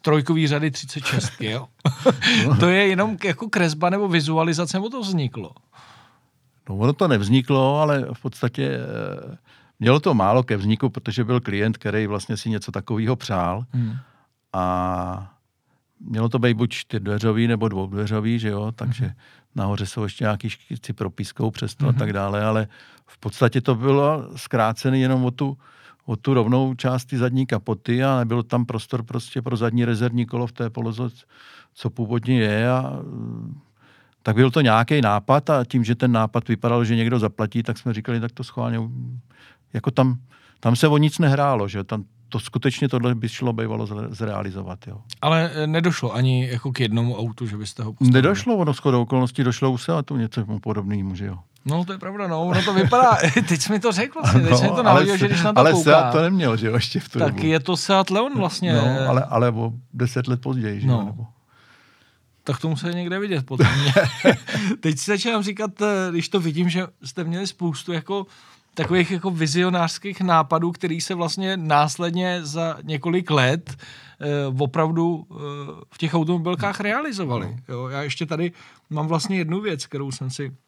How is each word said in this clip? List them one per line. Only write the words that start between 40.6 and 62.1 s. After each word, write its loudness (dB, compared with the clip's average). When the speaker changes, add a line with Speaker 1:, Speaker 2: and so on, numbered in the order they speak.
Speaker 2:
tam 4
se 6
o 6
nic 2
nehrálo, 2
že -6
tam -6
to -4
skutečně -2
tohle 0
by -4
šlo -4
bývalo -4
zre-, -8
zrealizovat, -8
jo. -14
Speaker 1:
Ale, 2
eh, -4
nedošlo 0
ani 2
jako -6
k -6
jednomu 0
autu, -6
že -8
byste -10
ho -6
postavili? 6
Speaker 2:
Nedošlo, 2
ono 2
shodou 2
okolností 0
došlo 2
u -2
Seatu -4
něco -2
podobnému, -4
že -8
jo. -8
Speaker 1:
No, -2
to -8
je -10
pravda, -8
no, -2
ono 2
to 0
vypadá, 6
<laughs> 2
teď 2
jsi -2
mi 0
to 2
řekl -4
vlastně, 4
teď 2
Speaker 2:
No, 8
Speaker 1:
jsi 4
mi 4
to 2
Speaker 2:
ale 2
Speaker 1:
nahodil, 6
Speaker 2:
se-, 0
Speaker 1:
že 2
když 2
na 2
to 6
Speaker 2:
ale 8
Speaker 1:
koukám, 2
Speaker 2:
Seat 6
to 4
neměl, 2
že -2
jo, 0
ještě 0
v -14
tu -6
Speaker 1:
tak 2
Speaker 2:
dobu. -2
Speaker 1:
je 4
to -2
Seat 2
Leon 0
vlastně. 0
Speaker 2:
No, 2
ale, 2
ale 2
o -4
deset -2
let -2
později, -4
že -2
jo, 4
Speaker 1:
No. -2
Speaker 2:
nebo -10